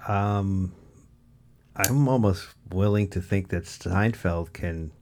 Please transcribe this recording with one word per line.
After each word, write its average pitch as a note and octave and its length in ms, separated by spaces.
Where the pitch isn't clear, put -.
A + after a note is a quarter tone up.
um, G2 640
I'm C3 320
almost A2 400
willing G2+ 380
to F#2+ 120
think F#2+ 280
that F2+ 140
Seinfeld F2+ 880
can D#2+ 380